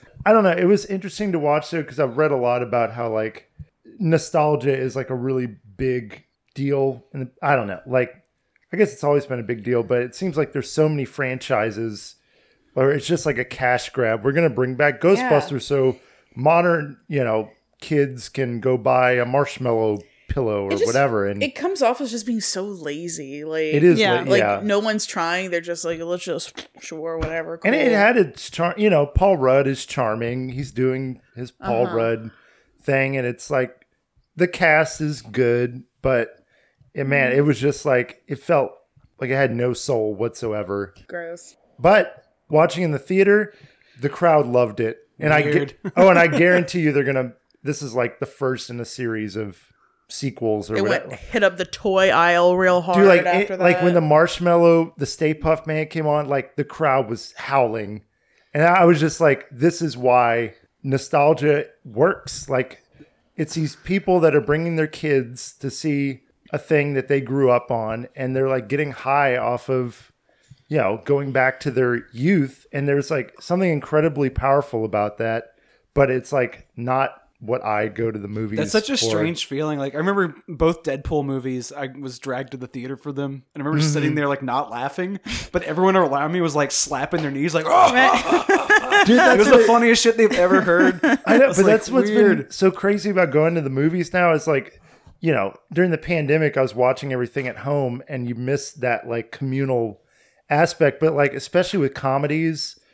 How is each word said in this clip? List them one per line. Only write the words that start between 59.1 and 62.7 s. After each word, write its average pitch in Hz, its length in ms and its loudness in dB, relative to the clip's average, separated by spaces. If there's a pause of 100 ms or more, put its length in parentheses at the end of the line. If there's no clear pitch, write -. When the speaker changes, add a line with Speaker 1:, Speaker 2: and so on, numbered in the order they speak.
Speaker 1:
like, 139 300 2
"This 165 300 0
is 143 140 -4
why 120 600 2 (280)
nostalgia 143 840 0 (200)
works." 135 640 -2
Like, 131 340 -4 (540)